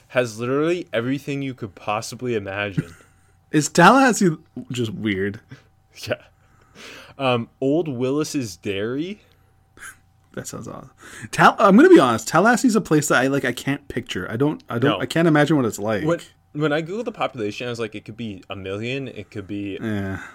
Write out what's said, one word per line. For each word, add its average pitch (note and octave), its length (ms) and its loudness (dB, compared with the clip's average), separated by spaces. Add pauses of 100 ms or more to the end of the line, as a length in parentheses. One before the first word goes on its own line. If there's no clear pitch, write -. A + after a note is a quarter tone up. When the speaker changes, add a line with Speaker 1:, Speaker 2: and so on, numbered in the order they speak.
Speaker 1:
"Has A#2 300 0
literally D3 520 -2
everything C3+ 500 -4
you C3+ 120 -6
could A2 200 -12
possibly A#2 600 -6
imagine." G2+ 580 -4 (300)
<laughs> - 280 -20
Speaker 2:
Is D3+ 180 2
Tallahassee G3+ 680 6 (360)
just A#2+ 220 -4
weird? G2+ 460 -2 (680)
Speaker 1:
Yeah. - 100 -2 (1000)
Um, B2 320 0 (120)
Old D3+ 260 2
Willis's C3 680 -2
Dairy. B2 640 -4 (1120)
Speaker 2:
That - 160 -10
sounds - 180 -12
awesome. - 240 -16 (400)
Tal-, G#3+ 280 4
I'm G3+ 180 8
gonna E4 100 10
be F4+ 100 6
honest. B2 300 2
Tallahassee's A3 480 4
a G3+ 60 2
place D3+ 260 2
that C3 160 2
I, C3+ 40 2
like, C#3 180 0
I A#2+ 80 -2
can't - 340 -4
picture. - 420 -6
I A2 60 -6
don't, C#3+ 340 0
I A#2 80 -4
don't, A#2 200 2
Speaker 1:
No. - 20 -4
Speaker 2:
I C3 60 -4
can't E3 240 2
imagine D3+ 260 4
what C3 100 2
it's G2+ 140 -4
like. G#2+ 240 -2
Speaker 1:
When, D#3+ 160 0 (320)
when D3 220 -2
I D#3+ 80 0
Googled G3+ 240 -6
the B3+ 80 -8
population, B2 540 -6
I - 20 -6
was A#2 100 -8
like, A2 160 -6
"It G#2 80 -12
could A2 140 -16
be G#2+ 320 -10
a G2 60 -10
million. A2 520 -6
It - 240 -14
could G2 160 -12
be, G2+ 340 -8
Speaker 2:
Yeah, G2 400 -4 (140)